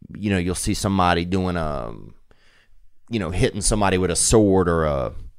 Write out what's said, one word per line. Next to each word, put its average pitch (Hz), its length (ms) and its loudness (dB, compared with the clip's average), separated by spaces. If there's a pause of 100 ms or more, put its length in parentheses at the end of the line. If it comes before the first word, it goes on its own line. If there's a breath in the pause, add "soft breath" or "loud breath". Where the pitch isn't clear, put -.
(160)
you 101 140 -4
know, 98 80 2
you'll 90 160 -2
see - 200 -2
somebody 90 520 0
doing 92 300 -2
a, 71 360 -6 (1160)
you 117 100 -2
know, 85 100 -4
hitting 104 300 0
somebody 98 380 2
with 90 120 0
a 82 60 -2
sword 98 520 4
or 82 160 2
a, 67 280 -2 (260)